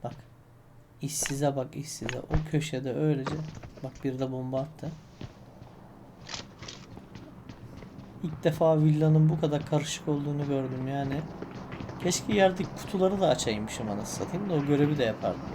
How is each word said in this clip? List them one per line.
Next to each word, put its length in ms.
Bak. 120
İşsize 540
bak, 200
işsize. 440
O 320
köşede 420
öylece. 420
Bak, 80
bir 160
de 120
bomba 280
attı. 320
İlk 200
defa 360
villanın 500
bu 120
kadar 240
karışık 420
olduğunu 400
gördüm 400
yani. 340
Keşke 300
yerdeki 360
kutuları 400
da 80
açaymışım 600
anasını 360
satayım 240
da 40
o 120
görevi 320
de 60
yapardım. 380